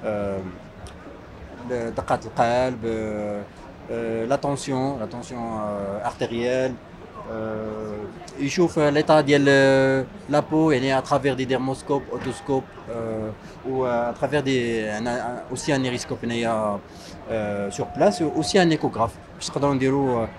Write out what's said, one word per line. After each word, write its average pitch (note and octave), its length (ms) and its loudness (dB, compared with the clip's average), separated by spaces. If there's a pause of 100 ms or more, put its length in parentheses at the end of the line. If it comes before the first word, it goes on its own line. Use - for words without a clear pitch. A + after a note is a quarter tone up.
آه، G2+ 380 -2 (1300)
دقات A#2 560 -2
القلب، A#2+ 600 2
آه، G#2+ 580 -4 (480)
آه، A2+ 340 -2
لا C3 100 2
تونسيون، C#3 640 -2
لا A2 60 -4
تونسيون، A#2+ 360 -10
آه، G#2 640 -4
ارتيريال، B2 680 0 (580)
آه، G#2+ 680 -6 (420)
يشوف E3 400 2
ليطا D3+ 420 6
ديال، C#3+ 280 6
آه، C3+ 560 6 (240)
لابو، D#3 420 4
يعني C3+ 260 4
اترافير C3+ 360 2
دي C3 120 0
ديرموسكوب، C3 640 0
اوتوسكوب، C3 520 -2 (280)
آه، A2+ 400 -4 (380)
و C3 160 0
اترافير B2 540 0
دي، A#2+ 500 0
عندنا A#2 600 -4
اوسي C3 240 0
ان C3+ 80 2
ايريسكوب B2 400 -4
هنايا، A2+ 560 0 (500)
آه، G#2 400 -2
سور A2 180 -4 (100)
بلاس، F#3+ 240 4
اوسي D#3+ 400 2
ان E3+ 100 6
ايكوغراف A#2 400 0 (240)
باش - 140 -8
نقدروا C#3+ 240 2
نديروا C3 540 2 (120)